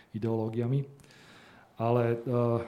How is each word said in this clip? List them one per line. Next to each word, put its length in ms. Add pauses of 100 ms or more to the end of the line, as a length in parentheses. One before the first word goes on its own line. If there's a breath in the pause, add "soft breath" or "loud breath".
(160 loud breath)
ideológiami. 720 (880 loud breath)
Ale, 400
e, 20 (500 loud breath)